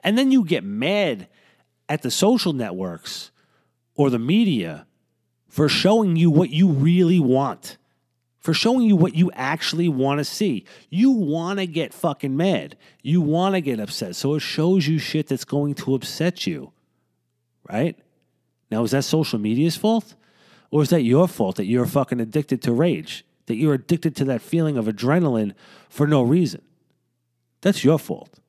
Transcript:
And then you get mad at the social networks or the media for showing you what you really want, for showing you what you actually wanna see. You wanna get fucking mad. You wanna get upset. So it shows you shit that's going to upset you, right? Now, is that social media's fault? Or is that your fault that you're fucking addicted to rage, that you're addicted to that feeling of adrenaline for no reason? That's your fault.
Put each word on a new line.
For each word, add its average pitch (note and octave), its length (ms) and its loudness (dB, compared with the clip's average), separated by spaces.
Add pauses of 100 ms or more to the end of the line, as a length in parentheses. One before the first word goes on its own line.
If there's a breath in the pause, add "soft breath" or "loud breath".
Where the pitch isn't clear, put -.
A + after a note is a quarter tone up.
And G3+ 120 2
then C4 160 2
you B3+ 140 4
get D3+ 180 -2
mad B2 640 -4 (600 soft breath)
at D3+ 140 -4
the B2 80 -4
social G3+ 420 2
networks F#2 800 -8 (640)
or C#3+ 140 2
the B2 100 0
media A#2+ 640 0 (640)
for D3+ 200 0
showing G3 480 2
you E3 140 4
what D3+ 220 4
you D#3+ 160 4
really E3+ 520 4
want, C3 580 0 (640)
for - 140 -2
showing A#3+ 320 2
you G#3 100 6
what F3 200 2
you F3 160 2
actually D#3+ 580 -4
wanna C#3 360 0
see. C#3+ 400 -4 (260 loud breath)
You G#3+ 180 2
wanna F#3 560 -2
get D#3 280 -6
fucking C#3 440 -4
mad. D3 400 -2 (240 soft breath)
You E3+ 200 2
wanna F3+ 400 0
get C3+ 180 -4
upset. G2+ 360 -8
So C#3+ 200 -2
it D3+ 60 -4
shows E3+ 460 0
you D#3 120 0
shit D#3 280 -4
that's - 180 -4
going C#3+ 300 -4
to C3+ 200 -2
upset E3+ 500 -4
you, C#3+ 260 -8 (960)
right? C#3 300 -4 (720)
Now, A2 140 -2
is A2 80 -2
that C3+ 120 0
social D3+ 360 0
media's B2 380 0
fault? A3 380 -2 (540 soft breath)
Or D3+ 140 2
is C3+ 60 0
that E3 140 4
your C3 240 4
fault G2 280 -4
that G2+ 100 -4
you're A#2+ 200 0
fucking C3 340 -2
addicted A#2+ 440 -2
to A#2+ 100 -2
rage, A#2+ 500 -2 (220)
that A#2+ 100 -4
you're C#3+ 200 2
addicted D#3 420 -2
to C#3 80 0
that B2+ 160 -2
feeling D#3+ 340 -2
of A2+ 100 -2
adrenaline A#2 680 0 (340 soft breath)
for - 200 -2
no D3 140 2
reason? C#3+ 400 0 (1000)
That's G3 220 0
your D3+ 160 4
fault. - 500 -12